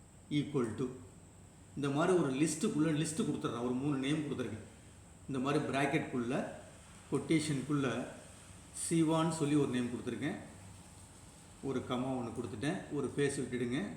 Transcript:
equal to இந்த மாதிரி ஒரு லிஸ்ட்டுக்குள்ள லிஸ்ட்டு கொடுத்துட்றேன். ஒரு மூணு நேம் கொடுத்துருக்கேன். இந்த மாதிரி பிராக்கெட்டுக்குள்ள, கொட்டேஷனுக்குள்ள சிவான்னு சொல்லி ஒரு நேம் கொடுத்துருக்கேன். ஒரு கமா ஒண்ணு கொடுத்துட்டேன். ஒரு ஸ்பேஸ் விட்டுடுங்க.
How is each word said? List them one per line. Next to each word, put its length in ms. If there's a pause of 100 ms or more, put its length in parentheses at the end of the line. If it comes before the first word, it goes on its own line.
(380)
equal 300 (120)
to 60 (880)
இந்த 200
மாதிரி 240
ஒரு 100 (100)
லிஸ்ட்டுக்குள்ள 500 (120)
லிஸ்ட்டு 260
கொடுத்துட்றேன். 380
ஒரு 160
மூணு 220
நேம் 200
கொடுத்துருக்கேன். 420 (600)
இந்த 160
மாதிரி 240
பிராக்கெட்டுக்குள்ள, 680 (760)
கொட்டேஷனுக்குள்ள 760 (1000)
சிவான்னு 560
சொல்லி 220
ஒரு 140
நேம் 160
கொடுத்துருக்கேன். 460 (1300)
ஒரு 200
கமா 300
ஒண்ணு 180
கொடுத்துட்டேன். 420 (180)
ஒரு 160
ஸ்பேஸ் 300
விட்டுடுங்க. 380 (160)